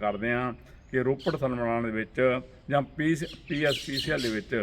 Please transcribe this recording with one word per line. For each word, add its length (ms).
ਕਰਦੇ 320
ਹਾਂ 200
ਕਿ 120
ਰੋਪੜ 340
ਥਰਮਲ 220
ਪਲਾਂਟ 260
ਦੇ 60
ਵਿੱਚ 300
ਜਾਂ 180
ਪੀ 240
ਐਸ 720
ਪੀ 100
ਸੀ 160
ਐਲ 100
ਦੇ 80
ਵਿੱਚ 320